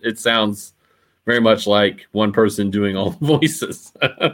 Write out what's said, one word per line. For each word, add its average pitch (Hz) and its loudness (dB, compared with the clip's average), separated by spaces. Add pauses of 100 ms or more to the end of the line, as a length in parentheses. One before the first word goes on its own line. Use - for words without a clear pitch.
it 113 -6
sounds 110 -2 (520)
very 120 0
much 113 2
like 104 2
one 104 0
person 104 2
doing 101 -2
all 98 -2
the - -8
<laughs> - -
voices. - -2
<laughs> - -12 (320)